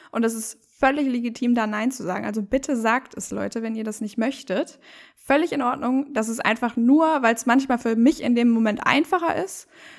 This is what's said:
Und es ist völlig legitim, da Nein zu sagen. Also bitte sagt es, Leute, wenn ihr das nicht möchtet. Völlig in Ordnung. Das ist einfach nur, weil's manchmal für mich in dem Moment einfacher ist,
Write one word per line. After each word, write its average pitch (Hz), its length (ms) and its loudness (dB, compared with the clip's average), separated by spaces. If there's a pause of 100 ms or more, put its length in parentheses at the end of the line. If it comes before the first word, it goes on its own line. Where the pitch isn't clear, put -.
(100)
Und 233 140 -2
es 226 100 0
ist - 240 -10 (200)
völlig 277 300 2
legitim, 240 460 0
da 226 120 0
Nein 214 240 -2
zu 262 140 -8
sagen. 185 220 -4
Also 214 160 -4
bitte 269 340 -2
sagt 226 400 -2
es, - 140 -10
Leute, 202 320 -6
wenn 226 120 -6
ihr 220 100 -8
das 214 160 -8
nicht 214 180 -8
möchtet. 233 600 -4 (380)
Völlig 311 360 0
in 277 80 -2
Ordnung. 262 540 -2
Das 220 140 -2
ist 233 140 -4
einfach 226 340 0
nur, 269 280 4 (160)
weil's 233 240 2
manchmal 262 340 2
für 226 180 -2
mich 247 260 4
in 240 140 2
dem 240 120 4
Moment 220 380 2
einfacher 330 480 2 (100)
ist, - 240 -12 (300)